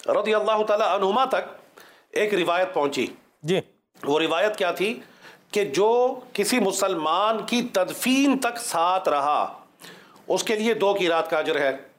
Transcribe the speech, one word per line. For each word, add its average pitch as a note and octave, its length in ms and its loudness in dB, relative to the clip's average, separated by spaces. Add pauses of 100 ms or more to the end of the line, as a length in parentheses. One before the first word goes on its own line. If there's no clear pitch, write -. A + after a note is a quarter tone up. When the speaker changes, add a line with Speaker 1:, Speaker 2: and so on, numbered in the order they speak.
Speaker 1:
رضی G3+ 260 2
اللہ G#3+ 340 2
تعالی G#3+ 180 2
عنہما G3 380 2
تک - 500 -4 (360)
ایک G#3 240 -2
روایت F3+ 400 0
پہنچی۔ C#3 320 0 (360)
Speaker 2:
جی۔ E3+ 180 0 (440)
Speaker 1:
وہ D3 160 2
روایت E3+ 360 0
کیا F3 160 0
تھی G3+ 280 -4 (500)
کہ G3+ 140 0
جو A#3+ 560 2 (120)
کسی A3 280 0
مسلمان F#3+ 840 0
کی A#3+ 160 -2 (100)
تدفین B3+ 640 2
تک A#3+ 200 -4
ساتھ F3+ 500 0
رہا، C#3+ 500 0 (680)
اس F3 160 0
کے A3 140 -2
لیے A3 180 0
دو G3 180 2
قیرات E3 380 0
کا E3 80 0
اجر D3+ 220 0
ہے۔ C3+ 160 0 (220)